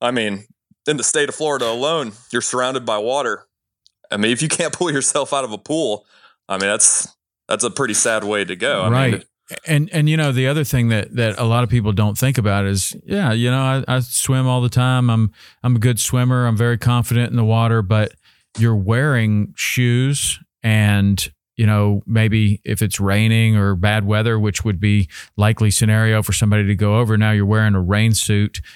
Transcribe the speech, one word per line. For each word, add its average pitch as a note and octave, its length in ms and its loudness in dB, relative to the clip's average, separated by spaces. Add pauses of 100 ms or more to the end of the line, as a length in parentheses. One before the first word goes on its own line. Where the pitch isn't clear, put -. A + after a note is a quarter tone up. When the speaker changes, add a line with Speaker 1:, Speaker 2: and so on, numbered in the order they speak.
Speaker 1:
I B2 100 -2
mean, G#2+ 340 -4 (420)
in D3+ 100 -2
the A#2+ 60 -6
state D3 260 -2
of - 60 -12
Florida C#3+ 300 -4
alone, B2 480 -4 (180)
you're A#2+ 100 -2
surrounded B2+ 440 -4
by A2 120 -2
water. A#2 480 -4 (680)
I G#2 60 -4
mean, A2 140 2
if A#2+ 100 -2
you D#3+ 60 -2
can't D#3 260 -4
pull E3+ 180 -2
yourself C#3+ 420 -2
out C#3 100 -2
of A2+ 80 -8
a G#2 60 -8
pool, C#3 480 -4 (420)
I F#2+ 60 -6
mean, F#2+ 140 -2
that's, - 400 0 (400)
that's G#2+ 160 -2
a A2+ 80 -4
pretty A#2+ 240 -4
sad A2 280 -2
way G2+ 220 -2
to F2+ 100 -8
go. A2 280 -2
I - 20 -2
mean, A2+ 80 2 (200)
Speaker 2:
Right. - 120 -8 (420)
And, D3+ 260 0
and, D3+ 160 2
you D#3 80 2
know, D3 140 0
the C3 160 0
other D3 160 -2
thing A#2+ 260 0
that, G#2+ 260 -2
that A2+ 220 -2
a - 60 -2
lot A#2 200 2
of A2 60 -2
people G#2+ 220 0
don't G#2 260 0
think C3 220 0
about G2+ 260 0
is, G2 300 -2 (100)
yeah, F#3+ 260 -2
you A#2 200 0
know, C3 360 0
I, B2+ 100 0
I - 20 2
swim C3 480 -2
all B2+ 140 0
the A#2+ 80 0
time. B2+ 400 2
I'm, A2+ 220 2 (320)
I'm B2 120 2
a A2+ 40 0
good A#2 200 2
swimmer. B2 480 0
I'm A2 100 0
very A#2 220 0
confident A#2+ 500 0
in A#2+ 60 -4
the A#2 100 2
water, A2+ 380 2
but G#2+ 300 0 (440)
you're A2+ 180 2
wearing A2 800 0
shoes B2+ 840 -2 (240)
and, G#2 680 2 (260)
you A2+ 100 2
know, G#2 400 2
maybe G#2+ 580 2
if - 160 -4
it's G#2+ 180 -2
raining A2 560 2
or G2 200 2
bad G#2 300 0
weather, A2 340 0
which G#2 260 -2
would F#2+ 140 -2
be G#2 280 2 (300)
likely G#2+ 320 2
scenario A2 540 2
for G2 100 -4
somebody G#2 320 2
to G2+ 100 2
go G#2 220 2
over, A2 180 2
now G#2+ 160 2
you're G2+ 140 2
wearing G#2+ 300 2
a F#2 60 2
rain G#2 320 2
suit G#2 480 -2 (140)